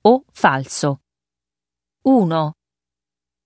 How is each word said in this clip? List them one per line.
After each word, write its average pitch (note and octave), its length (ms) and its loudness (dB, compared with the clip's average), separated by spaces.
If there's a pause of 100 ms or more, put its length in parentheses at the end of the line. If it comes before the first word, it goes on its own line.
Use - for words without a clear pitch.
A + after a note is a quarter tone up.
o B3+ 280 2
falso. C#3 680 -2 (1000)
Uno. E3 540 0 (880)